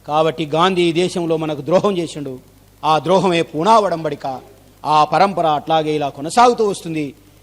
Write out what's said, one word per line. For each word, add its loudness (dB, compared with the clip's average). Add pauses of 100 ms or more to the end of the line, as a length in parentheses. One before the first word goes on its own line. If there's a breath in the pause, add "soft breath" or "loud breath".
కాబట్టి 0
గాంధీ 2
ఈ 2
దేశంలో -2
మనకు -4
ద్రోహం 0
చేసిండు, -8 (460)
ఆ 2
ద్రోహమే 0
పూనా 2
ఒడంబడిక. -4 (440)
ఆ 4
పరంపర 2
అట్లాగే 0
ఇలా -2
కొనసాగుతూ 2
వస్తుంది. -6 (280 soft breath)